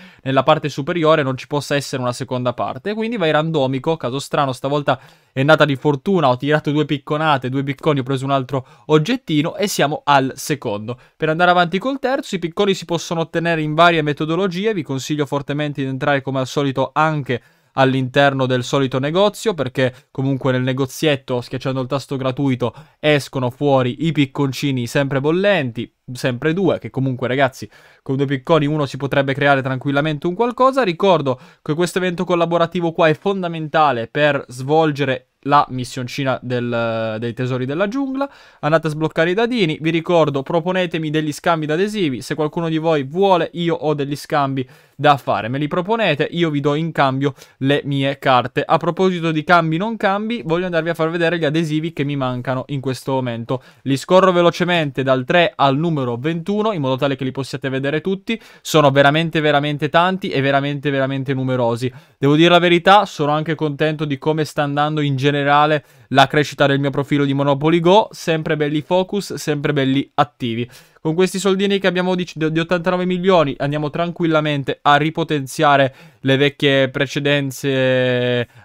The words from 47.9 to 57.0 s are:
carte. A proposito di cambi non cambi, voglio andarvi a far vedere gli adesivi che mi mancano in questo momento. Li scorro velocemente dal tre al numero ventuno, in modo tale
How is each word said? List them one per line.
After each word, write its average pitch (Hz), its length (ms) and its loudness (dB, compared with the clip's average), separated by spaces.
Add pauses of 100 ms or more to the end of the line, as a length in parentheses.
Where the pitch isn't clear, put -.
carte. 127 460 2
A 156 120 2
proposito 165 540 0
di 156 120 -2
cambi 165 340 2
non 214 200 -4
cambi, 214 480 -2
voglio 165 200 -2
andarvi 170 240 -2
a 165 40 0
far 160 160 0
vedere 170 300 0
gli 160 60 -2
adesivi 156 480 -2
che 147 100 -4
mi 143 120 -2
mancano 127 520 -4
in 143 120 -4
questo 131 340 -6
momento. 123 500 -4 (180)
Li 135 160 -2
scorro 185 340 4
velocemente 170 680 0
dal 131 240 2
tre 175 300 2
al 135 220 2
numero 147 400 -2
ventuno, 170 560 -2
in 165 80 -4
modo 131 140 0
tale 139 200 -2